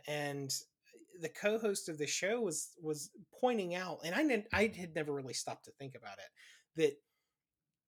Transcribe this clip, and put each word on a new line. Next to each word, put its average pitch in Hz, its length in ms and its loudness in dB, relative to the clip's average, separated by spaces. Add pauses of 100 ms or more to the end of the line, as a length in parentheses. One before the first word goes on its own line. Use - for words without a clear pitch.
And 143 460 -2 (680)
the 165 100 -4
co-host 208 600 0
of 160 80 -4
the 147 100 -2
show 202 320 0
was, 180 300 -2 (120)
was 151 300 -4 (280)
pointing 208 360 2
out, 180 300 -4
and 175 100 0
I 277 80 6
didn't, 240 300 4
I 208 220 4
had 170 200 -8
never 151 180 0
really 131 200 -4
stopped - 320 -6
to - 60 -16
think 131 240 -10
about 101 240 -12
it, - 640 -10
that 147 180 6 (880)